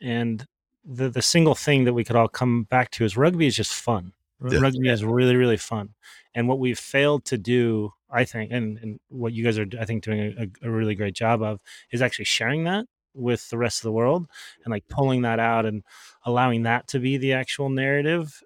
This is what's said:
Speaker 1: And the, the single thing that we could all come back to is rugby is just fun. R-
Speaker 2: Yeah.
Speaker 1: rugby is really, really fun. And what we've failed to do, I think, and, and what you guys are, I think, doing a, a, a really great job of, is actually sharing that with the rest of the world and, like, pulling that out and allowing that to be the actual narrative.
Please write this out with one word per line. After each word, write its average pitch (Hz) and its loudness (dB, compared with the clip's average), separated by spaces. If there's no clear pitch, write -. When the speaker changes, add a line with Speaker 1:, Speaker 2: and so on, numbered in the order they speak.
Speaker 1:
And 117 -4
the, 131 -4
the 117 -4
single 160 4
thing 139 2
that 123 2
we 120 0
could 117 2
all 113 6
come 120 0
back 127 0
to 117 0
is 101 0
rugby 160 4
is 110 0
just - -2
fun. 95 -4
R- 127 -4
Speaker 2:
Yeah. - 4
Speaker 1:
rugby 127 2
is 107 0
really, 123 4
really 123 4
fun. 104 -6
And 120 0
what 131 0
we've 127 0
failed 143 2
to 127 -4
do, 113 0
I 123 2
think, 113 -8
and, 110 -4
and 107 -12
what 120 -6
you 113 -4
guys 113 2
are, 104 -2
I 113 -4
think, 110 -4
doing 107 -4
a, 107 -6
a, 101 -10
a 113 -4
really 110 0
great 98 -4
job 113 0
of, 107 -4
is 120 -2
actually 117 -2
sharing 147 -2
that 202 -2
with 123 -2
the 120 -6
rest 117 -2
of - -16
the 110 -2
world 135 2
and, 117 -6
like, 104 -6
pulling 131 0
that 113 0
out 113 2
and 107 -4
allowing 120 2
that 117 0
to 139 -4
be 131 0
the 135 0
actual 131 -4
narrative. 143 -2